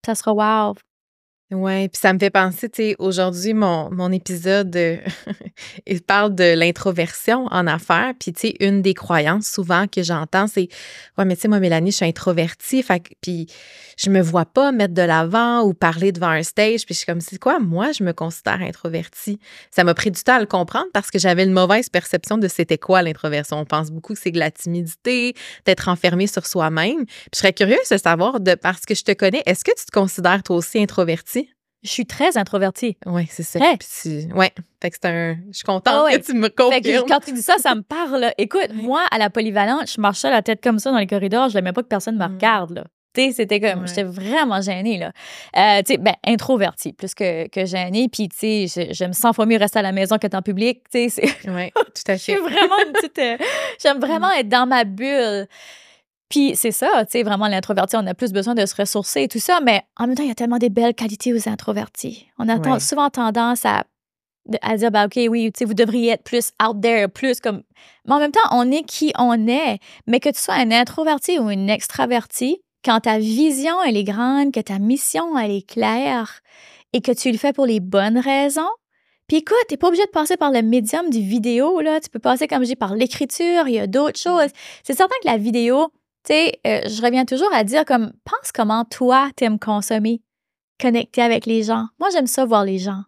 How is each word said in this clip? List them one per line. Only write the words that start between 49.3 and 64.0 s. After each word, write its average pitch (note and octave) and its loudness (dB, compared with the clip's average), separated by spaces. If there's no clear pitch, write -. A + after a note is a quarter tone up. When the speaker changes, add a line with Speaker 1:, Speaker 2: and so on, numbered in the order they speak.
Speaker 1:
fois A3 2
mieux A3+ 4
rester G#3 2
à - 0
la F#3+ -2
maison G3 0
qu'être G3+ -2
en F#3+ -4
public, A3 -2
tu A#3+ 0
sais, - -2
c'est G3 -10
Speaker 2:
Ouais, F3+ -6
tout - -2
à G3+ 0
Speaker 1:
<laughs> F#3+ 0
je F#3 -10
suis - -4
Speaker 2:
fait. G4 0
Speaker 1:
vraiment E4+ 2
une G4 -12
petite, G4+ -2
euh, A#3+ 0
j'aime C#4 4
vraiment D#4+ 0
Speaker 2:
Mm. F#4 2
Speaker 1:
être A#3 -2
dans B3 4
ma B3 2
bulle. G#3+ -2
Puis C#4 2
c'est A3+ 0
ça, C4 2
tu - -10
sais, B3 0
vraiment, G#3 0
l'introverti, F#3+ 0
on G#3+ 0
a F3+ -4
plus A3+ -4
besoin G3+ 0
de G#3+ 2
se F#3+ -4
ressourcer G#3 -2
et A#3 -2
tout A#3 -6
ça, F4 2
mais A3 4
en A#3+ -2
même B3+ 0
temps, C#4+ -2
il C#4+ -2
y - -4
a - -4
tellement A#3+ -2
des A#3 2
belles A#3 2
qualités A#3 -4
aux A3 -2
introvertis. G#3+ -8
On A3 -2
a A3+ 2
ten-, C4 0
Speaker 2:
Ouais. B3+ 0
Speaker 1:
souvent C#4+ 0
tendance A#3 0
à, G#3 0